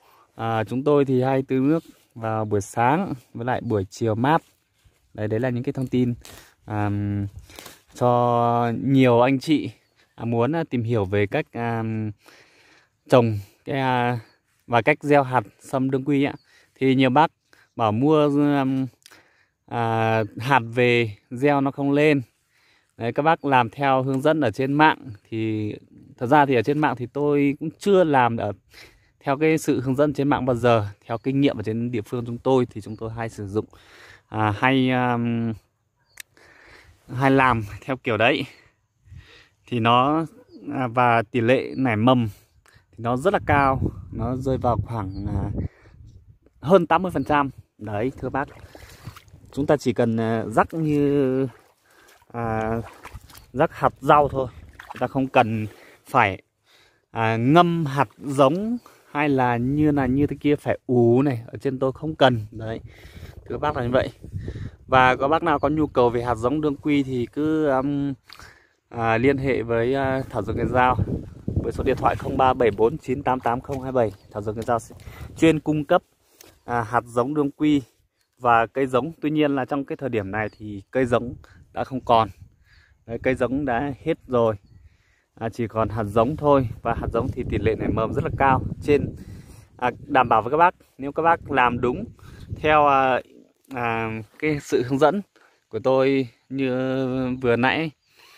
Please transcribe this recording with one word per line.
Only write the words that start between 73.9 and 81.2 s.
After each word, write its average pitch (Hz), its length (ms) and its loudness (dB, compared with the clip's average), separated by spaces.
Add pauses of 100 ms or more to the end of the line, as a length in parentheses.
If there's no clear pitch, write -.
bảy. 120 200 2 (200)
Thảo 107 100 -8
Dược 107 140 -6
Người 113 80 -8
Giao 117 160 0
sẽ - 160 -14 (420)
chuyên 160 220 4
cung 151 260 -4
cấp, 180 180 2 (640)
à, 120 180 -2
hạt 117 220 -2
giống 120 280 -2
đương 143 180 0
quy 151 300 2 (580)
và 117 260 4
cây 139 220 -2
giống. 131 240 0 (100)
Tuy 151 80 -2
nhiên 151 260 0
là 131 100 -2
trong 139 200 -4
cái 160 100 -10
thời 139 140 -8
điểm 101 220 -4
này 107 260 -4
thì 104 340 -14
cây 131 140 0
giống 120 300 0 (380)